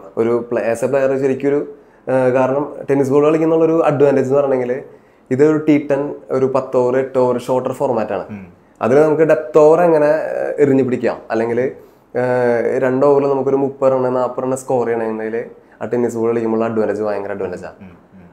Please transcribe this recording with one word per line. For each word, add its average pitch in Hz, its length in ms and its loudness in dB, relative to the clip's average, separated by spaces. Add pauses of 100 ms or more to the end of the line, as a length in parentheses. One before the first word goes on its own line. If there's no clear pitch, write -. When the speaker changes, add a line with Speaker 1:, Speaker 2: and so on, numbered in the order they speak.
(180)
Speaker 1:
ഒരു 117 340 0
പ്ലേ-, 110 140 -2
as 117 240 -2
a - 0 -
player 135 320 0
ശരിക്കും 139 280 0
ഒരു, 143 240 -2 (360)
ഏഹ്, 131 240 2
കാരണം 131 420 0 (140)
tennis 139 200 2
ball 147 160 4
കളിക്കുന്നുള്ളൊരു 160 600 2
advantage 135 420 2
എന്ന് 135 120 2
പറഞ്ഞെങ്കിൽ 131 420 -2 (500)
ഇതൊരു 147 260 4
ടി 147 340 2
ടെൻ, 143 240 -2 (160)
ഒരു 131 140 0
പത്ത് 131 320 -2
ഓവർ, 127 200 2
എട്ട് 131 220 -2
ഓവർ 123 220 0
shorter 127 300 -2
format 127 400 -4
ആണ്. 92 180 -6
Speaker 2:
ഉം. 101 180 -14 (340)
Speaker 1:
അതിൽ 135 220 4
നമുക്ക് 156 200 2
depth 156 360 2
over 156 220 6
എങ്ങനെ, 160 240 4
ഏഹ്, 135 540 -2
എറിഞ്ഞു 135 240 4
പിടിക്കാം, 117 380 -2 (100)
അല്ലെങ്കിൽ, 117 400 -2 (440)
ഏഹ്, 123 640 0
രണ്ട് 131 260 0
ഓവറിൽ 143 240 4
നമുക്കൊരു 135 260 0
മുപ്പത് 135 360 0
run, 127 220 0
നാൽപത് 127 300 -2
run 131 140 -2
score 127 300 -2
ചെയ്യണമെങ്കിൽ 113 580 -4 (360)
ആ 113 40 -8
tennis 117 300 -2
ball 113 140 -2
കളിക്കുമ്പോൾ 113 360 -2
advantage 107 380 -2
ഭയങ്കര 101 280 -6
advantage 90 340 -8
ആണ്. 78 160 -14
Speaker 2:
ഉം, 98 40 -20
ഉം. - 480 -20